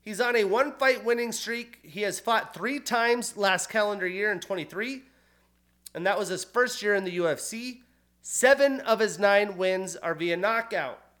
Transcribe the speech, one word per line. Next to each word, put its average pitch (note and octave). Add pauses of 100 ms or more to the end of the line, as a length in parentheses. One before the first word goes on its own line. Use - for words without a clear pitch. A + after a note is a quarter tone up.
He's G#3
on A#3+
a A#3
one-fight B3
winning A#3
streak. A#3
He F3
has G3+
fought -
three B3
times A#3
last F#3+
calendar G#3
year G3
in F3+
twenty-three, G3+ (920)
and E3+
that F#3
was G#3
his F3+
first A#3+
year G#3
in G3
the F3+
U E3+
F C#3+
C. A#3+ (420)
Seven C4+
of A3
his F#3
nine G3+
wins F#3
are E3
via E3+
knockout. G3+ (200)